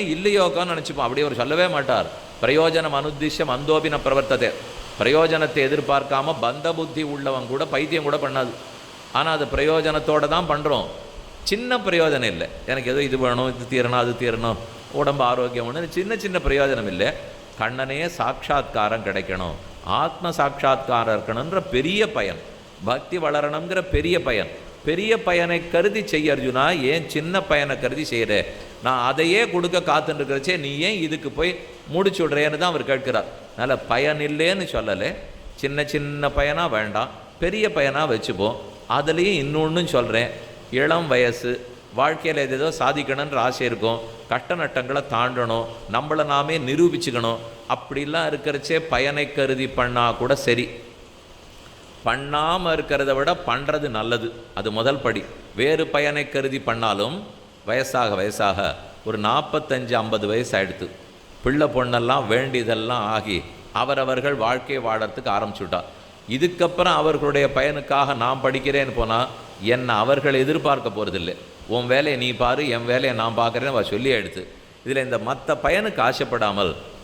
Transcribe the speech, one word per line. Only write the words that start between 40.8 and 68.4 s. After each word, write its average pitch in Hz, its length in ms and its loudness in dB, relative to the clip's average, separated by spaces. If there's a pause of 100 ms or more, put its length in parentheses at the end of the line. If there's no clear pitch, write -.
வயசு, 123 440 2 (440)
வாழ்க்கையில 151 480 2
ஏதேதோ 131 240 0 (100)
சாதிக்கணும்ன்ற 139 600 0
ஆசை 123 280 2
இருக்கும், 113 340 0 (280)
கஷ்ட 127 260 -2
நட்டங்களை 139 480 -2 (100)
தாண்டணும், 117 560 0 (240)
நம்மளை 151 320 0
நாமே 147 340 0
நிரூபிச்சுக்கணும், 127 840 2 (260)
அப்படிலாம் 143 600 -2
இருக்கிறச்சே 147 480 -2 (100)
பயனை 143 440 0
கருதி 131 360 0
பண்ணா 123 440 2
கூட 123 240 2
சரி. 123 300 2 (1400)
பண்ணாம 151 680 0
இருக்கிறத 143 400 0
விட 139 160 2 (160)
பண்றது 143 420 0
நல்லது, 113 400 -2 (260)
அது 104 180 -2
முதல் 123 320 2
படி. 107 180 0 (340)
வேறு 156 300 2
பயனை 147 420 0
கருதி 135 320 -2
பண்ணாலும் 113 560 0 (500)
வயசாக 120 480 0
வயசாக 98 440 0 (460)
ஒரு 110 160 -4
நாற்பத்தஞ்சு, 127 760 0
ஐம்பது 110 320 0
வயசு 113 300 0
ஆயிடுத்து, 95 300 -2 (540)
பிள்ளை 143 280 2
பொண்ணெல்லாம் 123 580 0
வேண்டியதெல்லாம் 117 840 0
ஆகி 104 260 -2 (340)
அவரவர்கள் 131 720 0
வாழ்க்கை 127 360 0
வாழறதுக்கு 110 520 -2
ஆரம்பிச்சுட்டா. 98 500 -2 (480)
இதுக்கப்புறம் 175 720 2
அவர்களுடைய 143 540 4
பயனுக்காக 139 640 2
நான் 123 260 0